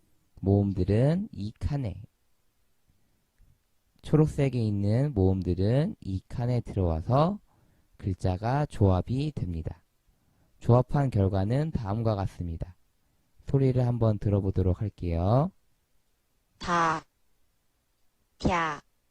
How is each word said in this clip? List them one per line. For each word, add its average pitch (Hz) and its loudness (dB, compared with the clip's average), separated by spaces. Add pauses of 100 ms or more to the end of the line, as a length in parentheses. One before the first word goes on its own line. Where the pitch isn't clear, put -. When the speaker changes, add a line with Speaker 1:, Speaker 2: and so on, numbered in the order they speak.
(400)
Speaker 1:
모음들은 101 2
이 104 -10
칸에, 120 -6 (2000)
초록색에 147 0
있는 110 0
모음들은 95 0
이 95 -8
칸에 120 -2
들어와서 117 0 (600)
글자가 104 -2
조합이 104 0
됩니다. - -8 (800)
조합한 127 2
결과는 104 0
다음과 110 -2
같습니다. 87 -6 (720)
소리를 131 2
한번 113 0
들어보도록 95 0
할게요. 101 0 (1040)
Speaker 2:
다, 165 0 (1300)
펴, 165 0 (300)